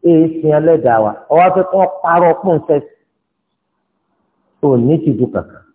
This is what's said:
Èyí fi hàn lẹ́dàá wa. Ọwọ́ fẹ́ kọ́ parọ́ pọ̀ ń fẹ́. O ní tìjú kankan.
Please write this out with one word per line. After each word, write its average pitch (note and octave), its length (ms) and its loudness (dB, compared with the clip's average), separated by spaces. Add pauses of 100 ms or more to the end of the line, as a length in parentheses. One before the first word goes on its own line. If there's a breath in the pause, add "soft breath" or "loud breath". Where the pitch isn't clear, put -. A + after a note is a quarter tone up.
Èyí E3 260 4
fi D#3+ 180 -6
hàn D3+ 160 2
lẹ́dàá C3+ 360 2
wa. G#2+ 120 -2 (120)
Ọwọ́ E3+ 260 2
fẹ́ F#3 140 0
kọ́ F#3+ 180 -2 (140)
parọ́ F3 380 0
pọ̀ F#3+ 160 -4
ń D#3+ 100 0
fẹ́. C#3 200 -2 (1800)
O D3+ 120 0
ní B2 220 0
tìjú B2 300 -2
kankan. - 360 -10 (120)